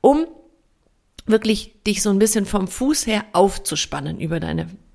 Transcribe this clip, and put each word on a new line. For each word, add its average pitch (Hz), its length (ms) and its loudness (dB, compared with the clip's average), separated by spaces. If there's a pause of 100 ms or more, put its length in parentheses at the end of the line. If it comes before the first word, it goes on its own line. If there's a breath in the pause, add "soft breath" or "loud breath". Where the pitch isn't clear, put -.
um 294 260 4 (960)
wirklich 214 600 0
dich 208 160 0
so 208 100 2
ein 196 80 4
bisschen 214 260 2
vom 190 220 -2
Fuß 277 400 -2
her 208 260 -2
aufzuspannen 160 840 -2
über 160 200 -4
deine 165 280 -4 (280)